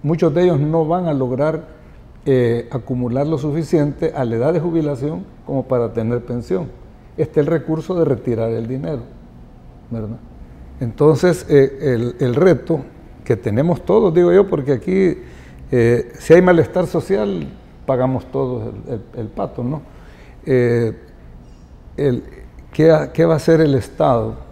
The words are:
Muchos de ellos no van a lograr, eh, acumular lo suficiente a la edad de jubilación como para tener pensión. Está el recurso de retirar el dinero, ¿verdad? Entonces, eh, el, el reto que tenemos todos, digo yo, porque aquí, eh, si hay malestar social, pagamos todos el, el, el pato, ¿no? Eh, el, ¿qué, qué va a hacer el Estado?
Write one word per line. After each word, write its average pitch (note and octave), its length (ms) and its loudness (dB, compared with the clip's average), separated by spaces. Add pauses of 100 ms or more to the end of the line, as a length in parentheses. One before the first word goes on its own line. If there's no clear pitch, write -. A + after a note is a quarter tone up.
Muchos D#3 300 0
de F3 100 2
ellos E3+ 160 4
no D#3 260 2
van F3 220 -2
a D#3 60 0
lograr, C#3 540 -2 (580)
eh, A#2+ 460 2
acumular B2 540 -4
lo D#3+ 120 -2
suficiente D3 760 -2
a C#3 100 -2
la A2+ 100 -2
edad C3+ 180 0
de E3+ 60 0
jubilación D3 640 -4 (200)
como C3 180 -4
para A#2 280 -2
tener A#2 320 -2
pensión. B2+ 440 -4 (500)
Está D#3 220 0
el C#3+ 80 2
recurso D#3 480 -2
de E3 100 2
retirar A2+ 460 -2
el A2+ 160 -4
dinero, C3 340 -6 (880)
¿verdad? A2+ 300 -8 (600)
Entonces, C3+ 680 2
eh, C#3 320 4
el, A#2+ 380 -2
el B2 160 0
reto D#3 460 2 (440)
que B2 100 0
tenemos B2 480 -2
todos, F#3+ 300 2
digo F3 180 4
yo, G3 160 6
porque D3 260 -2
aquí, F#3+ 440 0 (540)
eh, A#2+ 480 2
si - 140 6
hay F3+ 80 10
malestar F3+ 440 2
social, F#3+ 640 -4 (380)
pagamos B2+ 460 0
todos B2 400 -4 (160)
el, C3+ 60 -8
el, G#2+ 80 -8 (200)
el G#2+ 60 -8
pato, - 360 -8
¿no? C#3 180 -6 (640)
Eh, A#2+ 480 2 (1040)
el, C#3 260 0 (480)
¿qué, D3+ 420 4
qué E3 120 2
va E3 80 4
a D#3 40 2
hacer E3 220 4
el D3 160 4
Estado? A#2 600 0 (160)